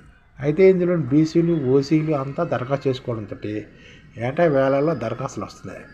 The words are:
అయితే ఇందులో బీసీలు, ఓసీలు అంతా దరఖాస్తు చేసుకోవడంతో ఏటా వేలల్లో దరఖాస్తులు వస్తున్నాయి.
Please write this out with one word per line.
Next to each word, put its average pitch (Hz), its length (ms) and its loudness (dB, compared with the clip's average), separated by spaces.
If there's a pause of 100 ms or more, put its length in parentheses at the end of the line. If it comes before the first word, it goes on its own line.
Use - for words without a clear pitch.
(400)
అయితే 151 300 4
ఇందులో 175 280 2
బీసీలు, 156 720 2
ఓసీలు 156 440 2
అంతా 139 280 -4
దరఖాస్తు 135 460 -2
చేసుకోవడంతో 110 460 -6 (840)
ఏటా 131 260 -2
వేలల్లో 139 520 2
దరఖాస్తులు 113 500 -8
వస్తున్నాయి. - 480 -16